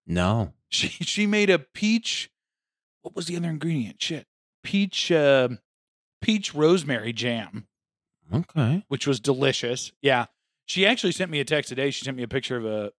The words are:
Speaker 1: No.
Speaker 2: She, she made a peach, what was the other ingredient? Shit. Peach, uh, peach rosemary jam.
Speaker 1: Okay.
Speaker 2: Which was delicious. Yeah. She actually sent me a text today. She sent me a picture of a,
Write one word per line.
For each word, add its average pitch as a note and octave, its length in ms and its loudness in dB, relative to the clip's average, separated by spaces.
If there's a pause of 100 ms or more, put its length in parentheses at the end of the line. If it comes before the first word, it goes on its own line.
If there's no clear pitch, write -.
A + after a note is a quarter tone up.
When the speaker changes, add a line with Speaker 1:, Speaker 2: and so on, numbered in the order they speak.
Speaker 1:
No. F2+ 460 0 (160)
Speaker 2:
She, - 200 -2
she - 380 -4
made G#3 220 2
a F3 100 6
peach, - 720 -2 (720)
what - 140 -14
was E3+ 120 -8
the E3+ 100 -6
other E3+ 120 -2
ingredient? D3+ 520 -4
Shit. D#3 240 -6 (380)
Peach, - 480 0
uh, C#3 380 6 (720)
peach G#3+ 340 0
rosemary C#3+ 580 2
jam. A2+ 540 -6 (680)
Speaker 1:
Okay. D#3 540 0
Speaker 2:
Which - 200 -4
was C3 120 2
delicious. B2+ 720 0 (100)
Yeah. B2+ 240 2 (400)
She F#3 200 0
actually G#3+ 260 2
sent F3+ 200 -4
me D3 80 -2
a C3+ 60 0
text D3 240 0
today. C3 220 -2
She - 120 -8
sent C3 140 -6
me B2 60 -4
a A#2 40 -6
picture B2+ 300 -4
of A2+ 80 -4
a, G#2+ 340 -4